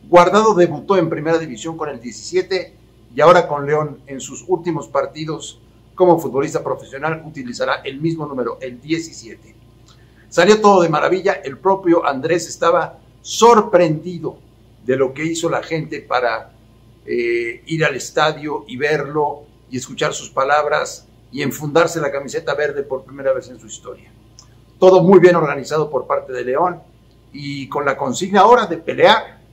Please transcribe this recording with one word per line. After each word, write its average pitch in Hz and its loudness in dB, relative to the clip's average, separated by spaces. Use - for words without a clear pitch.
Guardado 185 6
debutó 170 2
en 170 2
Primera 156 -2
División 160 -8
con 156 -8
el 127 -10
diecisiete 175 -6
y 135 -4
ahora 175 6
con 143 -6
León 151 -2
en 135 -14
sus 127 -16
últimos 165 -4
partidos 151 -8
como 180 4
futbolista 139 -4
profesional 151 -8
utilizará 131 -6
el 135 -10
mismo 160 -4
número, 123 -6
el 123 -12
diecisiete. 151 -10
Salió 208 4
todo 202 6
de 165 2
maravilla. 160 0
El 139 -8
propio 180 2
Andrés 147 -2
estaba 170 -2
sorprendido 175 2
de 127 0
lo 131 0
que 147 -8
hizo 165 -4
la 127 -2
gente 156 -8
para, 117 -4
eh, 117 -6
ir 156 -2
al 143 -2
estadio 147 -4
y 127 -12
verlo 147 -4
y 127 -8
escuchar 143 -6
sus - -14
palabras 147 -2
y 139 -8
enfundarse 156 -2
la 143 -4
camiseta 143 -6
verde 143 -4
por 131 -8
primera 135 -4
vez 120 -4
en 123 -20
su 110 -20
historia. - -20
Todo 185 8
muy 185 8
bien 175 8
organizado 151 -2
por - -4
parte 139 -4
de 123 -6
León 160 -2
y 143 -10
con 143 -6
la 135 -2
consigna 175 0
ahora 226 6
de 175 -6
pelear. 170 0